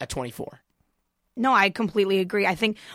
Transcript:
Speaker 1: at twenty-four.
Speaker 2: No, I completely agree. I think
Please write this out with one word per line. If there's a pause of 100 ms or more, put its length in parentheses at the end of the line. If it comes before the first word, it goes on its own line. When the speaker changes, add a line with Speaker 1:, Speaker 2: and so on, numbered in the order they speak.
Speaker 1:
at
twenty-four. (760)
Speaker 2:
No,
I
completely
agree.
I
think (180)